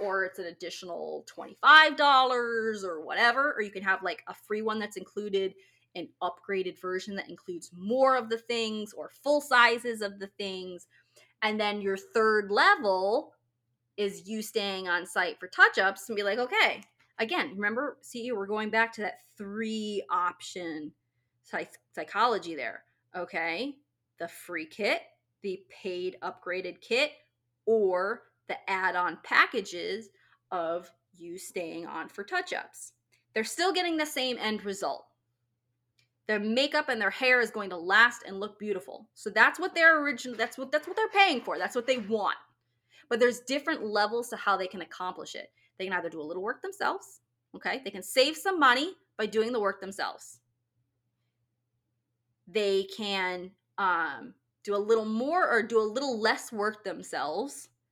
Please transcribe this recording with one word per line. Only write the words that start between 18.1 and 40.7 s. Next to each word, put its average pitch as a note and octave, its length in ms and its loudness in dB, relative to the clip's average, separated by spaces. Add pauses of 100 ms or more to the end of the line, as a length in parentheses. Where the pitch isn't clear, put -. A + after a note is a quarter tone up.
we're G3 160 -4
going G#3+ 240 -4
back A3+ 220 2
to A3 80 -12
that - 200 -6 (160)
three G#3+ 720 -6
option F3 840 -4 (500)
psych-, - 360 -10 (140)
psychology F#3+ 640 0
there, B2 300 -8 (320)
okay? F3 600 -4 (420)
The E3+ 100 -8
free E3 380 -10
kit, A#3+ 360 -2 (400)
the G3 280 -8
paid F#3 520 -8
upgraded F3+ 580 -8
kit, C4+ 320 0 (540)
or G3+ 580 2 (240)
the - 220 -8
add-on F3+ 520 0
packages G3+ 880 0 (400)
of F3 400 -4 (260)
you F3 220 -14
staying E3 480 -10
on D3+ 220 -10
for - 160 -12
touch-ups. - 680 -8 (420)
They're A3 100 0
still F4+ 280 0
getting F4 240 0
the D4+ 100 0
same B3+ 320 -4
end G#3+ 260 -4
result. F#3+ 420 -6 (1200)
Their G#3+ 120 0
makeup C4+ 500 0
and A#3+ 120 -2
their G3 100 0
hair B3+ 300 4
is A3+ 100 0
going G3+ 200 -8
to F3+ 60 -8
last G3 500 4
and G3 120 -10
look G#3 200 -8
beautiful. G#3 560 -8
So - 160 -10
that's A#3 280 6
what F#4 160 -4
they're E4 240 8
origin-, B3+ 380 -4
that's A3+ 200 -2
what, C4 140 -8